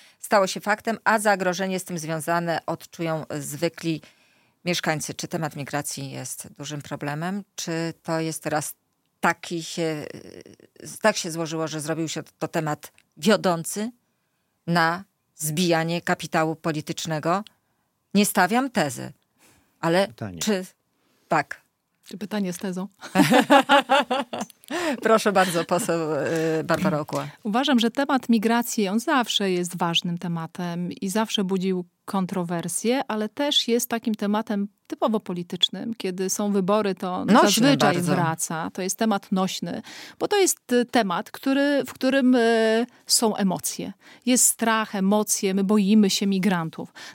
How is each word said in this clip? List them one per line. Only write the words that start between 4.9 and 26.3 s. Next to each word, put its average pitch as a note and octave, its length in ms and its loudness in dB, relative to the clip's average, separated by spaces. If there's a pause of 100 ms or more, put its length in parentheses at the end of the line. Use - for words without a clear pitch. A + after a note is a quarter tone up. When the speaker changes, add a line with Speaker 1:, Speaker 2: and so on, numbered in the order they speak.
Speaker 1:
Czy - 140 -10
temat D#3+ 280 -6
migracji C#3 540 -8
jest C3 380 -12 (100)
dużym D3 240 -10
problemem? D#3 600 -6 (120)
Czy - 180 -8 (300)
to D#3+ 180 -2
jest D#3+ 220 -6
teraz D3+ 320 -2 (460)
taki E3+ 420 -2
się, D#3 440 -6 (960)
tak G#3+ 160 4
się F3+ 140 -6
złożyło, D#3+ 380 -4
że D3+ 120 -6
zrobił D#3 280 -4
się D#3 140 -8 (160)
to D#3+ 100 -4
temat D#3 440 -4 (240)
wiodący F3+ 720 0 (760)
na E3+ 380 2 (320)
zbijanie E3 640 0
kapitału D#3+ 560 -2
politycznego? E3 880 -4 (680)
Nie G3+ 120 4
stawiam A3+ 440 2
tezy, C3+ 420 -4 (680)
ale E3+ 280 2
Speaker 2:
Pytanie. F#2 300 -10
Speaker 1:
czy F#3+ 280 -2 (640)
tak? - 320 -2 (440)
Speaker 3:
Czy G3 140 -14
pytanie G3 340 -4
z E3+ 60 -10
tezą? F#3 300 -6 (1000)
Speaker 1:
<laughs> C#4+ 1120 -2
Proszę A3 300 4
bardzo, F#3 320 2
poseł, E3+ 360 0 (600)